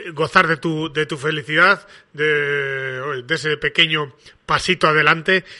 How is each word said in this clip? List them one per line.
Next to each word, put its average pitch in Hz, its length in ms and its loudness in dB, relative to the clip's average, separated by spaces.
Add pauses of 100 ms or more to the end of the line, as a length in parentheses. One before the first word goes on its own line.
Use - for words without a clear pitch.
(140)
gozar 160 320 4
de 160 100 0
tu, 156 340 -4
de 151 140 -2
tu 151 140 -6
felicidad, 156 680 0 (280)
de, 143 840 -2
oye, 135 220 -8
de 123 120 -4
ese 151 240 -2
pequeño 151 560 0 (320)
pasito 160 420 0
adelante 156 560 2 (160)